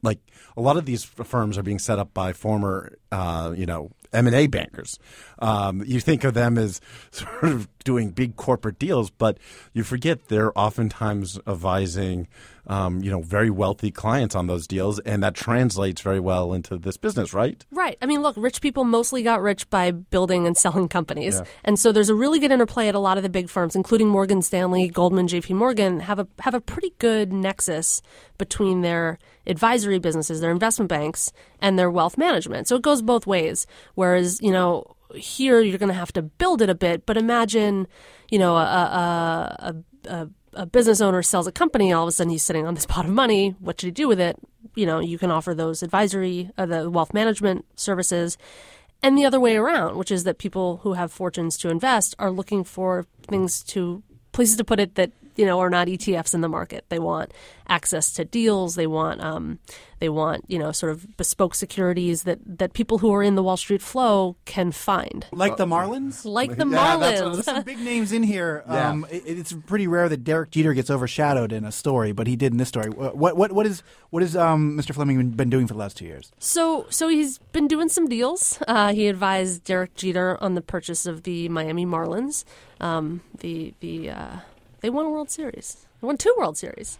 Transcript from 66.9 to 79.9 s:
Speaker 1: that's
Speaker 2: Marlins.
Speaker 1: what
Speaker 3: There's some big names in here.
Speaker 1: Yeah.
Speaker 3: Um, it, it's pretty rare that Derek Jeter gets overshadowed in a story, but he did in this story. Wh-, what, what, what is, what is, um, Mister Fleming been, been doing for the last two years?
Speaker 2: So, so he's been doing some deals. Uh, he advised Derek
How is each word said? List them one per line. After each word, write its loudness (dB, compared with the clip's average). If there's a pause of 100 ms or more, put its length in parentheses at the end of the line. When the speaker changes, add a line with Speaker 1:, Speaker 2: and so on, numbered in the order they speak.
Speaker 1:
that's 2
Speaker 2:
Marlins. 0
Speaker 1:
what -4
Speaker 3:
There's -4
some -2
big -10
names -2
in 2
here. 0
Speaker 1:
Yeah. 0
Speaker 3:
Um, -4
it, -8
it's -8
pretty -2
rare 4
that -2
Derek -2
Jeter 4
gets 0
overshadowed 0
in -4
a -8
story, 0
but -2
he 0
did 2
in 2
this 0
story. -4
Wh-, -6
what, 2
what, 2
what 2
is, -2 (280)
what 2
is, 0
um, 4
Mister -4
Fleming 2
been, 2
been 0
doing 2
for -4
the -8
last -8
two -14
years? -16
Speaker 2:
So, 0
so 0
he's 0 (120)
been 2
doing 2
some 2
deals. 0 (120)
Uh, 4
he 2
advised -2
Derek -2